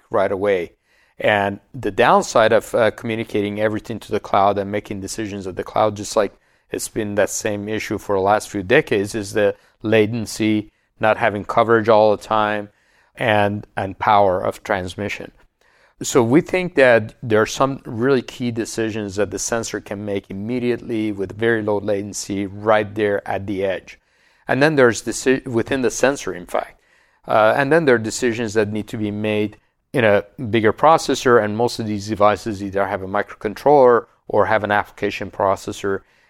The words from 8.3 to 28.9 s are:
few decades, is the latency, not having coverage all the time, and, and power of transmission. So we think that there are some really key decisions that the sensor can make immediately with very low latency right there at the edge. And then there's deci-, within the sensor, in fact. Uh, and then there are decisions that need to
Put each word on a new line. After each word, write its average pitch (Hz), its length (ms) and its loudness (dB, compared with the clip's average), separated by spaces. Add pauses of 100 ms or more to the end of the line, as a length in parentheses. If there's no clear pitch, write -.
few 101 140 -6
decades, 107 500 0
is 104 200 -8
the 101 200 2 (300)
latency, 107 880 0 (280)
not 110 180 2
having 104 260 0
coverage 113 460 2
all 107 260 6
the - 80 -10
time, 104 460 -2 (460)
and, 104 600 0
and 98 220 -8
power 101 420 2
of 107 240 -6
transmission. 95 680 -6 (720)
So 131 200 2
we 123 180 4
think 180 340 -4
that 117 460 4
there 113 200 2
are 107 40 2
some 135 400 -2
really 127 380 0
key - 260 -8
decisions 107 680 -6
that 101 120 0
the 98 80 -10
sensor 113 420 -6
can 104 240 -10
make 98 280 -6
immediately 113 800 -4
with 98 260 -8
very 113 240 2
low 104 160 0
latency 101 680 -4
right 104 480 0
there 104 320 -2
at 98 180 -6
the 98 180 -4
edge. 92 360 -6 (480)
And 127 160 2
then 156 120 4
there's 123 280 4
deci-, 131 420 0
within 127 380 -2
the 113 80 2
sensor, 127 420 -2
in 90 140 -14
fact. - 340 -6 (460)
Uh, 110 280 4
and 139 160 0
then 165 140 4
there 127 100 6
are 113 40 2
decisions 110 560 -4
that 104 160 0
need 107 160 -6
to 120 100 -10